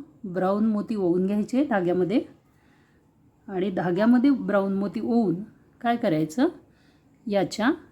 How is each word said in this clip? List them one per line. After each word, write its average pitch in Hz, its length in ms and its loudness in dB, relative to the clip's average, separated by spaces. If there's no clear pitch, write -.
ब्राऊन 190 420 -2
मोती 208 280 -2
ओवून 185 320 0
घ्यायचे 208 380 -2
धाग्यामध्ये 185 580 0
आणि 196 220 -4
धाग्यामध्ये 208 600 4
ब्राऊन 196 420 0
मोती 196 280 -4
ओवून 226 340 0
काय 240 160 0
करायचं, 196 520 0
याच्या 208 460 0